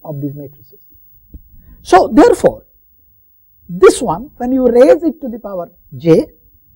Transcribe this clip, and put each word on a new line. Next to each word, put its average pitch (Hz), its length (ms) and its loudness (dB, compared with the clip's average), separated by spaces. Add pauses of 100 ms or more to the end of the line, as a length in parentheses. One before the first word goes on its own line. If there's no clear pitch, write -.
of 143 180 -14
these 143 140 -10
matrices. - 500 -20 (960)
So - 300 2
therefore, 294 540 2 (1040)
this 185 320 2
one, 220 360 -8
when 247 140 -6
you 254 160 -2
raise 262 360 2
it - 180 -6
to 277 60 -12
the 226 120 -12
power 190 320 -12 (260)
j, 165 300 0 (480)